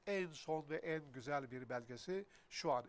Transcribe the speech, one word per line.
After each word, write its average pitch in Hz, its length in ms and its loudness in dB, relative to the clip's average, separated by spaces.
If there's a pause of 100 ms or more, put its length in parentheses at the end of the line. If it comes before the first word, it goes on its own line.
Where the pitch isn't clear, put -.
en 190 260 2
son 151 360 0
ve 151 80 0
en 156 360 0
güzel 131 380 0
bir 127 180 -6
belgesi 123 580 -2 (220)
şu - 240 2
an 123 160 4